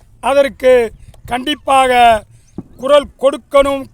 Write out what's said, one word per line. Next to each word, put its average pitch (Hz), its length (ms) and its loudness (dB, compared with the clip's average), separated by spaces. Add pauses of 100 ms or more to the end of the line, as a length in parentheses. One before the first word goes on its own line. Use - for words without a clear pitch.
(200)
அதற்கு 254 760 0 (320)
கண்டிப்பாக 254 960 0 (540)
குரல் 277 300 0 (120)
கொடுக்கணும், 277 760 -2